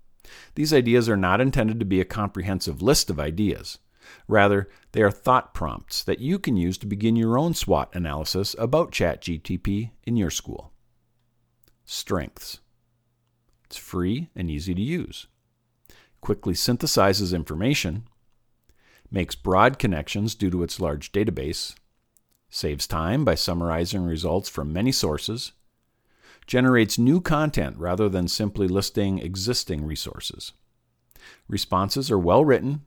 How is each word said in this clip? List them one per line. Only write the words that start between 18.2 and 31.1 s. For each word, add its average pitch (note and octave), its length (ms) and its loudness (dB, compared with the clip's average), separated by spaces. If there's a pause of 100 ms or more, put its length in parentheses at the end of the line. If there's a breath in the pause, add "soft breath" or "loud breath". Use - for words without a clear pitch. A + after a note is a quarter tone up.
Makes F#2 240 -2
broad G2+ 460 4
connections G#2 560 -2
due F#2+ 140 0
to F2 120 0
its - 160 -4
large D2+ 320 -4
database. D#2 640 -2 (760)
Saves D2 380 -4
time G2 380 0
by F2 100 4
summarizing E2+ 720 -2
results E2 440 -2
from D2+ 240 -6
many A2+ 200 0
sources. G2+ 580 -4 (960 soft breath)
Generates B2 500 4
new C3+ 240 4
content D3 560 0
rather F#2 320 0
than F2+ 200 0
simply G#2 400 -2
listing F#2+ 500 0
existing F#2+ 640 -4
resources. - 680 -10 (960 loud breath)